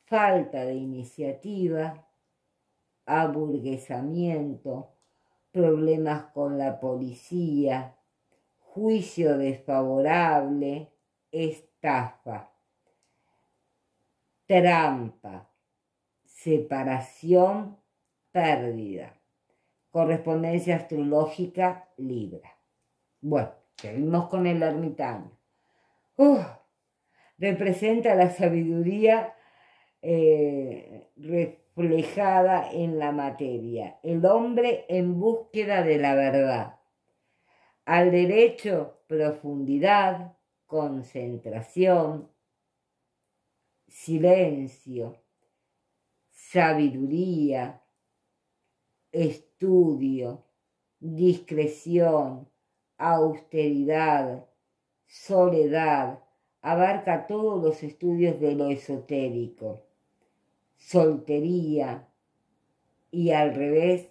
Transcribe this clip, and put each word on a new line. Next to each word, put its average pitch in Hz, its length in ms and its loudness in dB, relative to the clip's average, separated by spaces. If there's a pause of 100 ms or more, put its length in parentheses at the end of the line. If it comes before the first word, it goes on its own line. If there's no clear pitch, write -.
falta 185 600 0
de 131 100 -6
iniciativa, 151 1300 -6 (1000)
aburguesamiento, 143 1800 -4 (600)
problemas 156 800 2
con 143 260 -4
la 135 220 -4
policía, 131 1160 -4 (640)
juicio 175 800 -2
desfavorable, 139 1500 0 (380)
estafa, 139 1200 -6 (1900)
trampa, 143 1040 2 (720)
separación, 160 1500 0 (540)
pérdida. 120 840 -2 (760)
Correspondencia 165 840 0
astrológica, 160 1200 -2
Libra. 117 600 -10 (640)
Bueno, 143 320 -2 (240)
seguimos 151 520 -4
con 180 180 -2
el 170 160 0
ermitaño. 151 680 -6 (840)
Uf, 269 280 6 (920)
representa 202 800 0
la 180 140 6
sabiduría, 180 1040 0 (680)
eh, 147 1120 0
reflejada 175 1600 0
en 165 260 -4
la 147 140 -2
materia. 120 880 -6
El 165 240 0
hombre 233 600 2
en 180 320 0
búsqueda 208 600 -2
de 156 160 2
la 139 180 2
verdad. 135 640 0 (1040)
Al 175 260 4
derecho, 185 960 2
profundidad, 156 1300 0 (300)
concentración, 143 1600 -2 (1600)
silencio, 143 1300 0 (1120)
sabiduría, 147 1500 -2 (1300)
estudio, 147 1300 0 (540)
discreción, 156 1500 0 (480)
austeridad, 151 1500 0 (600)
soledad. 156 1120 2 (420)
Abarca 180 640 0
todos 208 360 -2
los 156 200 0
estudios 170 580 -2
de 147 140 0
lo 143 160 -2
esotérico. 123 1120 -6 (920)
Soltería 151 1300 0 (1040)
y 170 200 0
al 151 240 2
revés 160 560 2